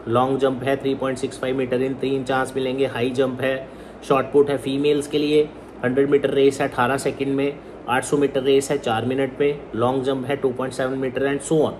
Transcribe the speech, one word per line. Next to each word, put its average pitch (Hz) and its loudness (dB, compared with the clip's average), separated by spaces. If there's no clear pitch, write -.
Long 131 2
jump 131 2
है 139 0
three 135 -2
point 127 -2
six 127 -6
five 131 -2
meter 127 0
in, 135 -4
तीन 131 -2
chance 131 0
मिलेंगे, 131 0
हाई 120 -2
jump 127 0
है, 131 -2
शॉट 135 4
put 143 4
है 139 0
females 143 0
के 139 -2
लिए, 151 4
hundred 135 2
meter 135 4
race 139 4
है 139 0
अठारह 127 0
second 135 -2
में, 139 -2
आठ 131 0
सौ - 0
meter 139 2
race 139 4
है 143 0
चार 113 -2
minute 131 0
में, 143 0
Long 123 0
jump 131 -2
है 139 0
two 135 0
point 127 -4
seven 131 -2
meter 131 -2
and - -10
so 160 4
on। 113 2